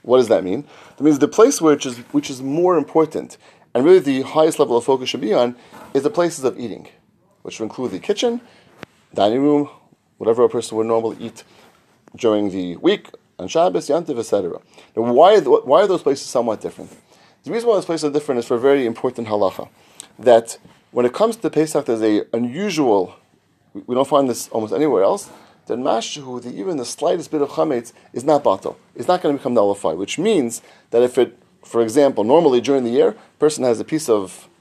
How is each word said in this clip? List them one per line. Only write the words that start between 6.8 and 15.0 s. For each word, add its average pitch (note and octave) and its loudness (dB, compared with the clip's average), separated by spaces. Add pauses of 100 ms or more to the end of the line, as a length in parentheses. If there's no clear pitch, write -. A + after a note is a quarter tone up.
which - -14
would A2+ -6
include B2 -8
the F2+ -10
kitchen, A#3+ -4 (760)
dining G#2+ 0
room, D3 2 (500)
whatever A#2 2
a A2 4
person A2+ -6
would A2 -2
normally A2+ -2
eat A2+ -14 (720)
during G#2 0
the F2 -8
week, - -2 (300)
on F#2 -10
Shabbos, F3 -2
Yom E3 -2
Tov, B2 -6
et A2 -6
cetera. F#2 -4 (360)
Now, A#2 -2